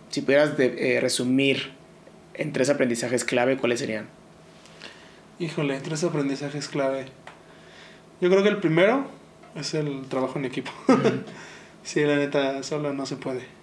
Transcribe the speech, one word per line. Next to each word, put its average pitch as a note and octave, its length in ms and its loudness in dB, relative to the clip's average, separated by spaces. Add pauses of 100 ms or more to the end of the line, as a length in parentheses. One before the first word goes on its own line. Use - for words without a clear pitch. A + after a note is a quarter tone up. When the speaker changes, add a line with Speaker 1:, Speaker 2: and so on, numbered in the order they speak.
Speaker 1:
si - 120 -4
pudieras C#3+ 360 4
de-, B2+ 400 2
eh, - 20 2
resumir B2+ 720 0 (640)
en D3+ 180 -4
tres - 160 2
aprendizajes B2 560 0
clave, B2+ 320 2
¿cuáles A#2+ 220 0
serían? A2 260 -6 (1300)
Speaker 2:
Híjole, D3 400 -2
tres D3+ 240 -6
aprendizajes C#3+ 640 -2
clave. C3+ 380 -2 (1160)
Yo F3+ 80 4
creo G3 140 6
que G#3 60 6
el G#3 80 0
primero G3 500 4 (480)
es - 180 -8
el C#3+ 340 -2
trabajo C3 300 -2
en C#3 80 -4
equipo. B2+ 260 -6 (160)
Speaker 1:
Ujú. C4 140 6
Speaker 2:
<laughs> - 840 -4
Sí, - 180 -4
la D3 140 4
neta, C#3 480 0
solo D3 300 -4
no C3+ 120 -4
se C3 120 -6
puede. C3 240 -6 (220)